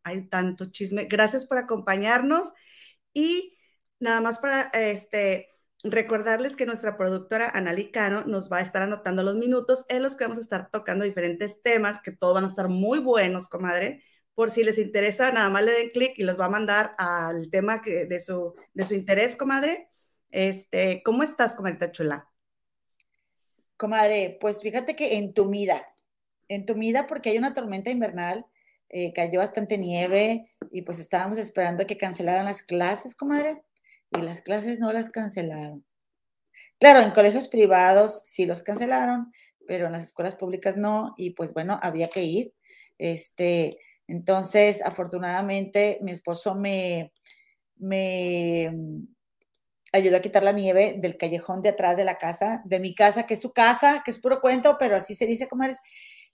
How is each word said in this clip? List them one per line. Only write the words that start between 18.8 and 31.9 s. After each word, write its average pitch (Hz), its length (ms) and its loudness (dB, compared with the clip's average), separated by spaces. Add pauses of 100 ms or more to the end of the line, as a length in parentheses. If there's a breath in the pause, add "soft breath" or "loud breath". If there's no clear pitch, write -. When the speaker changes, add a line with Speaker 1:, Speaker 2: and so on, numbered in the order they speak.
Speaker 1:
su 208 100 -4
interés, 196 420 0
comadre. 277 540 -2 (420)
Este, 190 720 -2
¿cómo 240 180 2
estás, 247 320 0
comadrita 175 380 -6
chula? 151 360 -6 (1500)
Speaker 2:
Comadre, 208 640 2
pues 208 200 -2
fíjate 247 340 -4
que 277 240 -2
entumida, 202 680 0 (640)
entumida 226 580 -2
porque 277 240 -4
hay 220 80 2
una 269 160 -2
tormenta 208 360 -6
invernal, 190 560 -4 (420)
eh, 175 240 -6
cayó 175 280 0
bastante 208 380 -2
nieve 190 720 0 (200)
y 180 120 -10
pues 170 180 -10
estábamos 190 380 -2
esperando 185 480 -2
que 208 120 -6